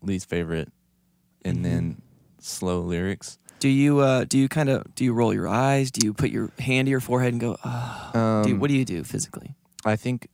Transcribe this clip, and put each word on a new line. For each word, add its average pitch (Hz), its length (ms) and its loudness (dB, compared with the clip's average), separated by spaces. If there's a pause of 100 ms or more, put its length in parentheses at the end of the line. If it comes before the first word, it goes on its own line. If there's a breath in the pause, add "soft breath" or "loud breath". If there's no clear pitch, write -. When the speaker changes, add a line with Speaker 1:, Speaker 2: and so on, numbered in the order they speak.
Speaker 1:
least 92 280 -4
favorite, 82 420 -2 (720)
and 90 120 0
Speaker 2:
Mm-hmm. 87 80 -2
Speaker 1:
then 85 380 -2 (380)
slow 90 400 -4
lyrics. 87 580 -4 (200 loud breath)
Speaker 2:
Do 139 100 0
you, 143 320 4
uh, 131 240 4
do 127 140 0
you 135 100 4
kinda, 139 360 0 (120)
do 127 80 -2
you 123 80 2
roll 117 200 2
your 92 160 -2
eyes? 131 420 2
Do 120 140 0
you 107 80 0
put 127 180 -2
your 107 280 -4
hand 131 280 0
to 135 40 2
your 131 100 2
forehead 123 320 0
and 120 80 -2
go, 117 240 -2
"Oh"? 120 460 -8 (320)
Do 107 80 4
you, - 60 2
Speaker 1:
Um, 98 40 0
Speaker 2:
what 143 80 2
do 143 80 2
you 131 80 2
do 87 200 -4
physically? - 500 -8 (300)
Speaker 1:
I 107 120 2
think 123 380 -4